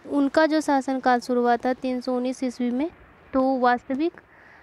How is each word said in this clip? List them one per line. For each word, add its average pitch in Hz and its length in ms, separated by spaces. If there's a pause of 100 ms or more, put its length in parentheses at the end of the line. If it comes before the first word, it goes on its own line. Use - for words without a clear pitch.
उनका 285 360
जो 311 160
शासनकाल 262 580
शुरू 247 220
हुआ 240 160
था 254 160
तीन 254 280
सौ 254 140
उन्नीस 254 280
ईस्वी 247 280
में, 277 200 (420)
तो 262 260
वास्तविक 254 540 (500)